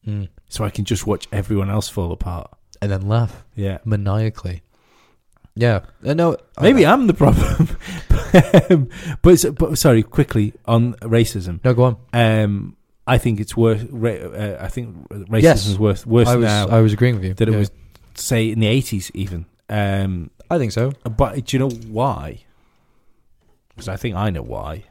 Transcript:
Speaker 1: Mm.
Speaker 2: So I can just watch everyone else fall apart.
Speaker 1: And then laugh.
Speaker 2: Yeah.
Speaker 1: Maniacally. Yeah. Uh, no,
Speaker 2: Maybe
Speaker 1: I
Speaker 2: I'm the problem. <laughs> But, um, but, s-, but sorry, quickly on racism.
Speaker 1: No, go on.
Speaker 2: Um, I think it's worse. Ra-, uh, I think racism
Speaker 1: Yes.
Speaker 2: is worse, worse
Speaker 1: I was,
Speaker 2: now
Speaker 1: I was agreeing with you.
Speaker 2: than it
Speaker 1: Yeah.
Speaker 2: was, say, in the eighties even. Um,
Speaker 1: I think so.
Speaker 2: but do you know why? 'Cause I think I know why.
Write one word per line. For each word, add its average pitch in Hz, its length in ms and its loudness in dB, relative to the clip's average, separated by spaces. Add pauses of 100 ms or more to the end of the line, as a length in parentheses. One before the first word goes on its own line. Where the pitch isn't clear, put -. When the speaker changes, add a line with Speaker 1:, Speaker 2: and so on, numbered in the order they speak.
Speaker 1:
Mm. 104 240 -6 (200)
Speaker 2:
So - 160 -6
I 101 40 -4
can 101 160 -6
just 107 220 -4
watch 104 240 -4
everyone 98 400 -2
else 104 180 -4
fall 87 220 -6
apart. 87 400 -8 (280)
Speaker 1:
And 101 120 -4
then 95 160 -4
laugh. 113 360 -2 (120)
Speaker 2:
Yeah. 98 300 -6
Speaker 1:
Maniacally. 101 760 -4 (920)
Yeah. 113 260 2 (240)
Uh, 139 80 -2
no, 165 240 0 (240)
Speaker 2:
Maybe 226 240 6
Speaker 1:
I 175 80 6
Speaker 2:
I'm 254 140 2
the 185 80 4
problem. - 580 2
<laughs> - 40 -8 (540)
But, - 400 6
um, 147 180 2 (340)
but, 175 100 10
s-, - 120 4
but - 340 -2
sorry, 117 240 4
quickly 110 500 -2 (140)
on 117 340 2
racism. 110 640 -2
Speaker 1:
No, 127 80 4
go 120 120 4
on. 117 120 0 (160)
Speaker 2:
Um, 107 640 0 (300)
I 127 100 2
think 110 220 0
it's - 180 -6
worse. 113 320 2
Ra-, 117 220 -4
uh, 98 500 -8
I - 60 -10
think 101 420 -12
racism 104 320 -2
Speaker 1:
Yes. 131 240 6
Speaker 2:
is 101 140 -2
worse, 104 260 0
worse 113 220 4
Speaker 1:
I 123 80 4
was, 117 100 2
Speaker 2:
now 104 220 0
Speaker 1:
I 113 140 4
was 107 120 4
agreeing 117 220 2
with 95 80 -6
you. 92 100 -4
Speaker 2:
than 107 160 0
it 110 40 2
Speaker 1:
Yeah. 107 40 0
Speaker 2:
was, 101 140 -2 (420)
say, 113 380 -2
in 113 80 -4
the 107 80 2
eighties 110 480 -2
even. 90 320 -8 (200)
Um, 98 640 -4 (220)
Speaker 1:
I 175 80 0
think 117 140 -4
so. 123 180 -2 (260)
Speaker 2:
but 135 260 -2
do - 140 -4
you - 20 2
know 135 120 0 (160)
why? 110 540 -6 (1300)
'Cause - 120 -14
I 95 100 -8
think 110 180 -6
I 101 140 -2
know 76 140 -6
why. 60 480 -12